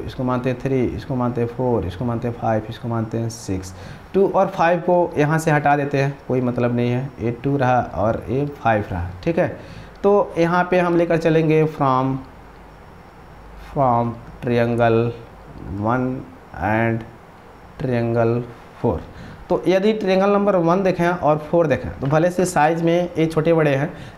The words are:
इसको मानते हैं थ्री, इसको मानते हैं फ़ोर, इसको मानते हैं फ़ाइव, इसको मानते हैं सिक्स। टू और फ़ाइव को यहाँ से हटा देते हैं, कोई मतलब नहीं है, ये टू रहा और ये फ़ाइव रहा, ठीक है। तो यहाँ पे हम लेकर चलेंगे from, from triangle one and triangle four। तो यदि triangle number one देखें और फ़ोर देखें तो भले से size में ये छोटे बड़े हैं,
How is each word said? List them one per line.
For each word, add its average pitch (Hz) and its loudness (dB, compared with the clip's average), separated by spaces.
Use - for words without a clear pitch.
इसको - -8
मानते 127 0
हैं 123 -4
थ्री, 135 0
इसको 110 -6
मानते 120 -2
हैं 117 0
फ़ोर, 117 -2
इसको 90 -6
मानते 117 -4
हैं 113 -6
फ़ाइव, 110 -2
इसको 117 -10
मानते 113 -4
हैं 117 -4
सिक्स। 92 -8
टू 190 4
और 185 2
फ़ाइव 175 2
को 175 2
यहाँ 151 2
से 160 0
हटा 147 4
देते 139 -2
हैं, 139 0
कोई 127 0
मतलब 120 0
नहीं 120 2
है, 131 -2
ये 117 -2
टू 139 0
रहा 127 2
और 107 0
ये 135 -2
फ़ाइव 110 0
रहा, 90 -4
ठीक 170 0
है। 156 2
तो 202 4
यहाँ 170 4
पे 180 4
हम 175 2
लेकर 170 2
चलेंगे 160 4
from, 135 0
from 120 0
triangle 117 2
one 123 0
and 113 0
triangle 117 0
four। 110 0
तो 180 0
यदि 190 4
triangle 190 2
number 202 2
one 170 2
देखें 175 2
और 165 0
फ़ोर 170 2
देखें 131 -2
तो 135 -4
भले 160 4
से 180 0
size 165 2
में 170 2
ये 160 2
छोटे 160 2
बड़े 156 4
हैं, 139 -2